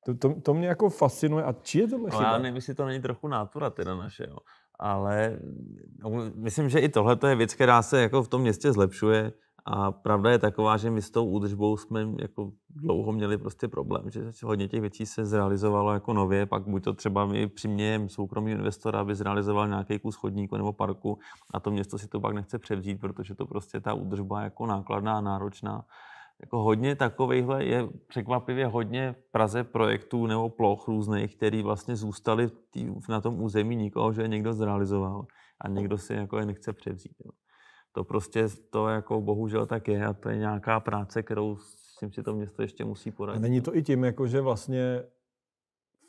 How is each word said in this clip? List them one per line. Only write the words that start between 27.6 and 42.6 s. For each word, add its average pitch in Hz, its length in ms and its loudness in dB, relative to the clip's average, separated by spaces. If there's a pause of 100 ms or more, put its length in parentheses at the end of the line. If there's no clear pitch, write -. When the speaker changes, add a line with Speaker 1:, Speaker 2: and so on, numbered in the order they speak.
Speaker 2:
je 120 220 0 (200)
překvapivě 127 600 -2
hodně 120 460 -2
v - 180 -20
Praze 110 320 2
projektů 113 640 0
nebo 113 220 2
ploch 104 380 2
různých, 107 500 -2
který 107 260 2
vlastně 104 320 -2
zůstaly 110 520 0
v 110 60 -4 (220)
tý-, - 340 -6
na 110 120 0
tom 117 220 -2
území 107 320 0
nikoho, 110 380 0
že 110 80 -2
je 113 60 0
někdo 110 260 -2
zrealizoval 101 720 0 (360)
a - 60 -8
někdo 98 300 -2
si 107 160 -8
jako 107 240 -4
je 107 80 0
nechce 104 280 -6
převzít, - 420 -12 (100)
jo. - 60 -20 (600)
To 95 100 -4
prostě, 110 440 0 (220)
to 110 180 0
jako 110 340 -2
bohužel 107 440 0
tak 113 220 -4
je 104 180 2
a 107 80 0
to 104 160 -6
je 110 80 -2
nějaká 107 420 0
práce, 104 440 -4
kterou 107 320 -2
s - 440 -20
tím 104 120 -8
si 113 120 -10
to 107 100 -4
město 104 280 -6